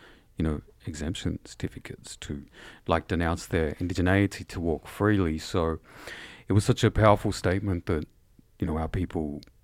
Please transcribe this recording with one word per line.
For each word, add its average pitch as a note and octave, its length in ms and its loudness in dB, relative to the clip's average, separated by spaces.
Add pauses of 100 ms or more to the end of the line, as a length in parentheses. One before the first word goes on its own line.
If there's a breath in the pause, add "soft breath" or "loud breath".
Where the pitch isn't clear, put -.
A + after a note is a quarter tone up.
(400 loud breath)
you E2 60 0
know, D2+ 180 -2 (240)
exemption D#2 580 -6
certificates - 720 -12
to, - 280 -10 (420 loud breath)
like, E2 220 2
denounce E2+ 380 0
their D#2+ 260 0
indigeneity F#2 760 0
to - 140 -8
walk E2 260 -2
freely. F#2+ 520 2
So D#2+ 420 -2 (640 loud breath)
it - 60 0
was G2+ 120 6
such - 200 2
a G#2+ 60 8
powerful G#2 420 6
statement F#2 540 -2
that, D#2 200 -2 (540)
you F2+ 60 -2
know, D#2+ 100 -2
our D#2+ 120 -2
people D#2 520 -4 (240)